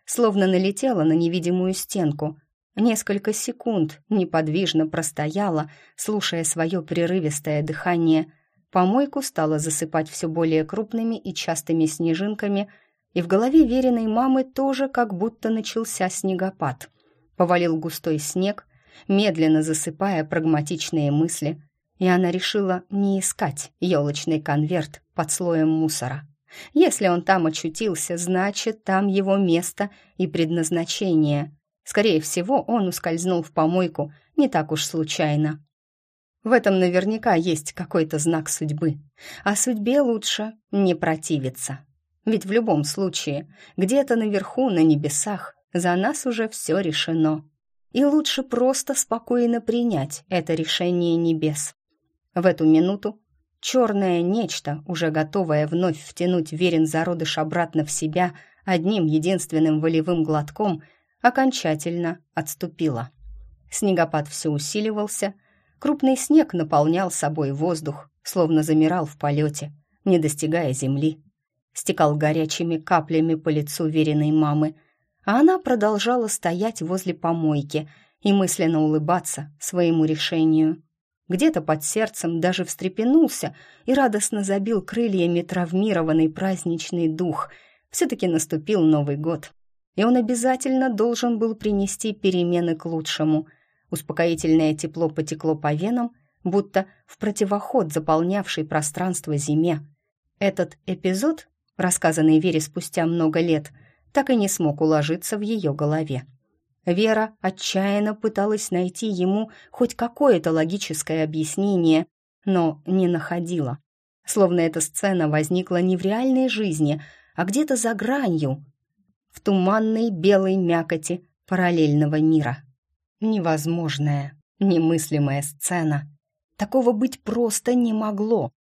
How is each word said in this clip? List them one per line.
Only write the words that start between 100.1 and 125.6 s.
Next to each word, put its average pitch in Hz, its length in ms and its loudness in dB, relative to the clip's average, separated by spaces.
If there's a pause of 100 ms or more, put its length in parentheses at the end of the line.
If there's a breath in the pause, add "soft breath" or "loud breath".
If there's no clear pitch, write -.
Этот 190 460 -2
эпизод, 190 640 -2 (300)
рассказанный 160 600 2
Вере 156 220 2
спустя 165 460 -4
много 165 340 0
лет, 160 300 0 (420 soft breath)
так 277 160 2
и 254 80 4
не 202 120 2
смог 151 340 -2
уложиться 156 560 0
в - 20 -6
ее 208 320 -2
голове. 147 540 -2 (600)
Вера 220 540 0
отчаянно 202 760 -2
пыталась 208 560 -2
найти 180 360 -2
ему 202 440 -2 (200 loud breath)
хоть - 240 0
какое-то 233 580 2
логическое 160 720 -2
объяснение, 160 800 2 (380)
но 170 400 0
не 185 240 2
находила. 170 680 -4 (480)
Словно 180 340 4
эта 165 200 0
сцена 180 480 0
возникла 175 520 0
не 185 160 2
в 175 60 -6
реальной 254 460 2
жизни, 156 540 0 (320 loud breath)
а 170 100 -2
где-то 262 320 0
за 233 180 -2
гранью, 190 720 -2 (640)
в - 100 -20
туманной 220 720 2
белой 190 460 4
мякоти 170 720 -2 (200)
параллельного 156 760 2
мира. 156 380 2 (640)
Невозможная, 156 1200 -2 (200)
немыслимая 160 840 2
сцена. 151 680 -4 (460)